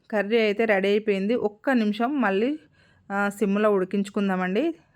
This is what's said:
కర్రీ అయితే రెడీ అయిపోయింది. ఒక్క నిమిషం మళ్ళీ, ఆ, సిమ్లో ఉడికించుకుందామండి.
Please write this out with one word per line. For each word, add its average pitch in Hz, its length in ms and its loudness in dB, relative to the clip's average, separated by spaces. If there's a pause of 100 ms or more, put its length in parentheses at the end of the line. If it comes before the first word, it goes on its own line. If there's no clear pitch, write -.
కర్రీ 208 360 0
అయితే 208 180 0
రెడీ 196 240 2
అయిపోయింది. 208 480 0 (120)
ఒక్క - 220 -6
నిమిషం 233 400 0 (100)
మళ్ళీ, 208 300 2 (600)
ఆ, 196 60 -6 (120)
సిమ్లో 202 480 0
ఉడికించుకుందామండి. 190 880 -2 (320)